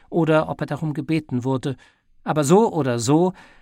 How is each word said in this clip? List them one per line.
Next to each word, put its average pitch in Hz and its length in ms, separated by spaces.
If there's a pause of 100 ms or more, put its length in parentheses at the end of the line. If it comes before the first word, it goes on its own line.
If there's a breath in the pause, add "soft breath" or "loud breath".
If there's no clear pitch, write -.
oder 160 400
ob 160 120
er 160 60
darum 151 260
gebeten 151 500
wurde. 131 340 (460 soft breath)
Aber 156 200
so 190 280
oder 135 280
so, 156 340 (280 loud breath)